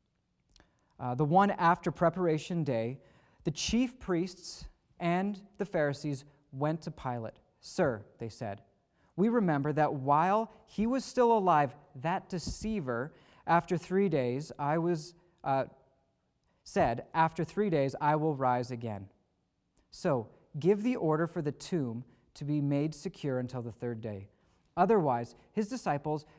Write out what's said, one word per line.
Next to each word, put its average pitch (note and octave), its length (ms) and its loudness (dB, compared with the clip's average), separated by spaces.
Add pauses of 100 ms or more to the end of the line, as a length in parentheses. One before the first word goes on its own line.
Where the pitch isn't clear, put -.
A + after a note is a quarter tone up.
(1000)
uh, B2 160 -4
the C#3 100 2
one F#3+ 280 6
after F3 380 2
preparation E3 720 0
day, B2 340 -2 (460)
the E3+ 60 2
chief A#3+ 480 -2
priests - 680 -4 (340)
and F#3 400 0 (180)
the G3+ 60 -2
Pharisees C#3+ 600 -2 (280)
went D3+ 300 -2
to - 80 -8
Pilate. A#2+ 480 -8 (220)
"Sir," B2 440 -2 (140)
they A#2 100 -8
said, G2+ 340 -10 (540)
"we G3 120 2
remember D#3+ 440 2
that D3 200 2
while D#3+ 600 2 (140)
he G#3 200 -2
was B3 180 0
still A#3 320 4
alive, D#3+ 380 4 (220)
that D#3+ 320 -4
deceiver, D#3+ 840 -4 (340)
after E3+ 300 2
three G3 320 0
days, C3+ 500 0
I D3 200 0
was, E3+ 360 -2 (280)
uh, C3+ 220 0 (1000)
said, D#3+ 500 0
'After E3 320 2
three G3+ 260 0
days, C#3 300 2
I D3+ 160 4
will D#3 180 0
rise B2+ 360 0
again.' A2 380 -8 (840)
So B2+ 380 -2 (300)
give G3 240 2
the B3 140 0
order D#3 300 0
for D#3+ 160 -6
the C#3+ 100 -2
tomb B2+ 520 -4 (300)
to - 100 -12
be D3 160 0
made C#3+ 340 0
secure C#3+ 440 -6
until B2 220 -6
the A#2 120 -10
third A#2+ 280 -8
day. G#2 280 -10 (480)
Otherwise, D#3+ 580 4 (180)
his G#3 160 -2
disciples D3+ 560 -4 (140)